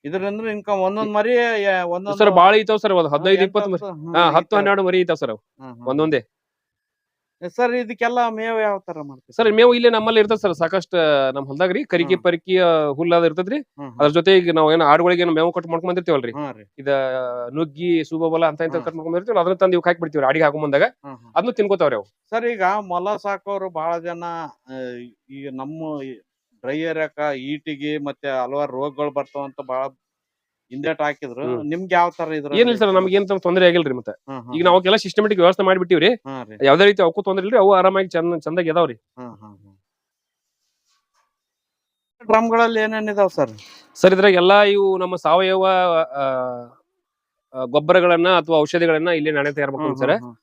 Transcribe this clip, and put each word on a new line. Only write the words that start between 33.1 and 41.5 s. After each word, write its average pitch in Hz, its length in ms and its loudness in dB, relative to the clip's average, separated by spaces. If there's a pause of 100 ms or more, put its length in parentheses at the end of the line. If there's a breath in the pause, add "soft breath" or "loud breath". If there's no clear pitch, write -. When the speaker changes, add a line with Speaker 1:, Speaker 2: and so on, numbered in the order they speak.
Speaker 2:
ಏನ್ 202 120 2 (160)
ತೊಂದ್ರೆ 180 240 4
ಆಗಿಲ್ರಿ 170 260 2
ಮತ್ತೆ. 117 180 -8
Speaker 1:
ಹ್ಮ್, 135 280 -14
ಹ್ಮ್, 120 140 -14
Speaker 2:
ಈಗ 156 60 -4
Speaker 1:
ಹ್ಮ್. 175 60 0
Speaker 2:
ನಾವ್ 180 100 6
ಅವಕ್ಕೆಲ್ಲ 190 200 4
ಸಿಸ್ಟಮೆಟಿಕ್ 208 440 -2
ವ್ಯವಸ್ಥೆ 185 240 4
ಮಾಡಿಬಿಟ್ಟಿವ್ರಿ. 185 500 2
Speaker 1:
ಹಾ 135 300 -10
ರೀ. 107 220 -6
Speaker 2:
ಯಾವ್ದೇ 160 200 6
ರೀತಿ 202 160 4
ಅವಕ್ಕೂ 170 200 0
ತೊಂದ್ರೆ 190 240 -4
ಇಲ್ರಿ, 226 140 2
ಅವು 202 140 6
ಆರಾಮಾಗಿ 190 340 2
ಚಂದ, 170 320 -2
ಚಂದಾಗ 165 280 -4
ಇದಾವ್ರಿ. 156 260 0
Speaker 1:
ಹ್ಮ್, 120 420 -18
ಹ್ಮ್, 104 200 -20
ಹ್ಮ್. 98 200 -20 (2500)